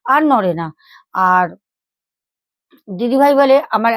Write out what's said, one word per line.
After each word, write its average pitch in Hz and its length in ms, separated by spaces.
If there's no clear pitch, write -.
আর 285 200
নড়ে 214 280
না। 160 140
আর 185 240
দিদিভাই 247 480
বলে, 269 200
"আমার 226 260